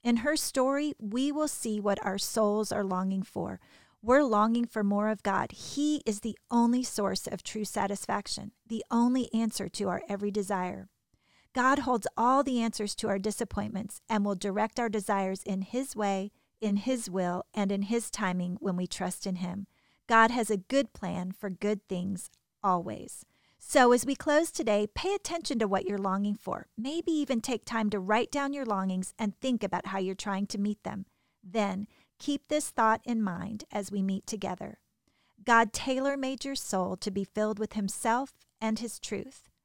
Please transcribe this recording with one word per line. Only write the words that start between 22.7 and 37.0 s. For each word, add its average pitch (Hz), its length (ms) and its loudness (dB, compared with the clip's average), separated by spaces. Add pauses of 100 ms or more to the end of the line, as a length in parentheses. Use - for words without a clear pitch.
So 247 300 8
as 240 140 4
we 269 100 0
close 311 340 4
today, 214 360 2
pay 381 280 -2
attention 339 440 -4
to 214 100 2
what 190 160 2
you're 202 140 -2
longing 196 360 0
for. - 340 -6 (100)
Maybe 320 340 -2
even 269 300 2
take 240 240 -4
time 220 240 0
to 208 100 -2
write 214 320 2
down 285 220 -2
your 277 100 -4
longings 190 540 -2
and 208 200 -2
think 254 240 0
about 190 260 -2
how 196 100 -2
you're 190 160 -2
trying 202 320 -2
to - 120 -6
meet 208 240 -2
them. 190 220 -8 (400)
Then 202 420 -2 (320)
keep - 300 -4
this 302 220 0
thought 220 340 4
in 226 180 0
mind 196 480 -4
as 202 220 -4
we 196 100 0
meet 190 240 0
together. - 520 -6 (680)
God 226 300 6
tailor-made 269 680 -2
your 277 120 -4
soul 190 420 -2
to - 140 -4